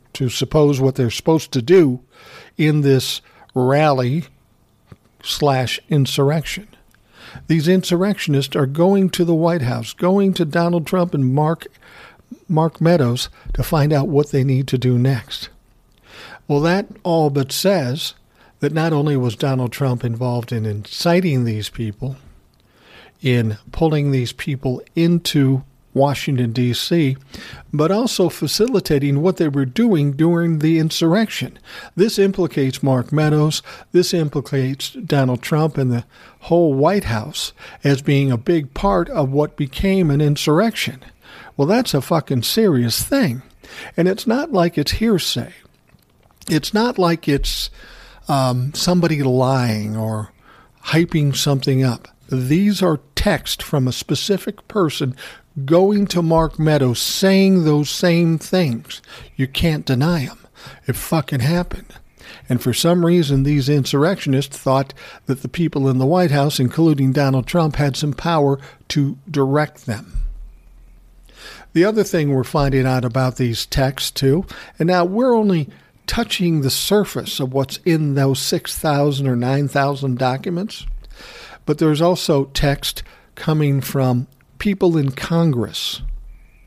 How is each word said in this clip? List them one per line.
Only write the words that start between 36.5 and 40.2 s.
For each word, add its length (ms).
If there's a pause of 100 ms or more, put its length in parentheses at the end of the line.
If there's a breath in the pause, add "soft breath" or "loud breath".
White 300
House 480 (300 loud breath)
as 200
being 280
a 60
big 380
part 340
of 220
what 260
became 540
an 100